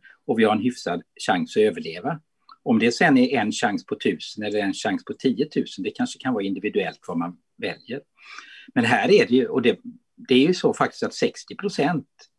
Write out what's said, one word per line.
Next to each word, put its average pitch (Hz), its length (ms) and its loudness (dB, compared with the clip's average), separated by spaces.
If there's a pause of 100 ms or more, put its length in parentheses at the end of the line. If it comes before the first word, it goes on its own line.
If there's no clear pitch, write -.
(260)
och 113 120 -2
vi 110 60 4
har 107 80 4
en 107 100 0
hyfsad 92 400 -4 (240)
chans - 300 -2
att 107 60 6
överleva. 104 580 -2 (420)
Om 117 160 2
det 117 140 2
sen 147 260 4
är 123 200 4
en 107 140 -2
chans 104 340 -2
på - 80 -6
tusen 104 500 -4
eller 104 140 -4
en 101 140 0
chans 95 320 -4
på - 80 -10
tiotusen, 123 720 -2
det - 60 -6
kanske - 280 -6
kan 131 160 -4
vara 101 100 -2
individuellt 98 640 -4
vad 85 100 -6
man 85 180 -6 (220)
väljer. - 420 -8 (760)
Men 120 100 2
här 113 260 2
är 196 160 6
det 120 80 2
ju, 127 120 4
och 127 160 -2
det, 113 160 2 (500)
det 127 60 4
är 131 120 6
ju 180 80 4
så 156 200 0
faktiskt - 280 -2
att 107 120 -4
sextio - 400 -4
procent 160 520 -2 (320)